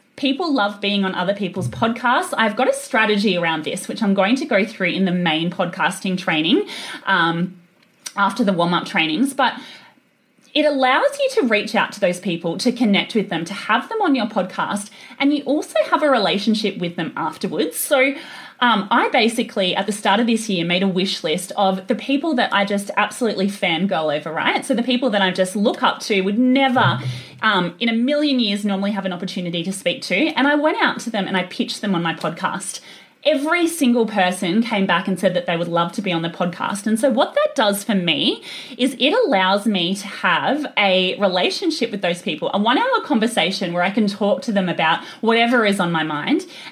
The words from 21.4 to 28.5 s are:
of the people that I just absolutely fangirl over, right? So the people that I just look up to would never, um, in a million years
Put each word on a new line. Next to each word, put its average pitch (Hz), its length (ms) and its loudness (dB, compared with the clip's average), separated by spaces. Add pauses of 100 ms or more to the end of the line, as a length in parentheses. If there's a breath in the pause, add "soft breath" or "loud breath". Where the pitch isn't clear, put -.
of 190 300 0
the 233 80 0
people 285 400 -2
that 240 180 2
I 202 140 2
just 202 320 -4
absolutely 208 500 0
fangirl 170 640 0
over, 156 200 -4
right? 349 320 0
So 277 80 0
the 208 80 0
people 247 300 0
that 202 100 2
I 185 80 4
just 185 260 0
look 233 280 0
up - 180 2
to 196 200 0
would 202 180 0
never, 254 600 4 (440 loud breath)
um, 180 360 2
in 233 80 0
a 226 60 0
million 277 460 2
years 202 260 -2